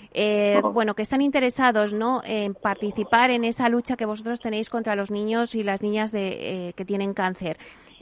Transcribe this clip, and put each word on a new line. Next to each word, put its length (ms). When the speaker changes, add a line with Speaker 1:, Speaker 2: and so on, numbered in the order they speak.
Speaker 1:
eh, 480
Speaker 2:
Ajá. 80
Speaker 1:
bueno, 280
que 60
están 200
interesados, 720
¿no?, 300
en 320
participar 760
en 140
esa 240
lucha 260
que 100
vosotros 360
tenéis 280
contra 260
los 160
niños 440
y 80
las 180
niñas 300
de, 580
eh, 40
que 120
tienen 280
cáncer. 440